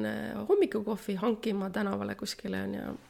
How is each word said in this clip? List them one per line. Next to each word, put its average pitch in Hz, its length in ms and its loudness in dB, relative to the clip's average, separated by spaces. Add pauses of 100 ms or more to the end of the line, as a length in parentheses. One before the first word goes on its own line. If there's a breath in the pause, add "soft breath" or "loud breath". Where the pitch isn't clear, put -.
äh, 214 420 -4
hommikukohvi 220 680 2
hankima 202 540 0
tänavale 202 460 0
kuskile, 196 480 -4
on 202 100 -2
ju - 220 -4 (140)